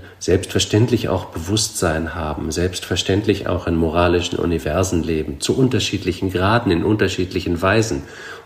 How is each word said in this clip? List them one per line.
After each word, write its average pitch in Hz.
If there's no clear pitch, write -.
selbstverständlich 104
auch 90
Bewusstsein 82
haben, 76
selbstverständlich 92
auch 90
in 80
moralischen 85
Universen 85
leben, 76
zu -
unterschiedlichen 101
Graden, 98
in 82
unterschiedlichen 90
Weisen, 95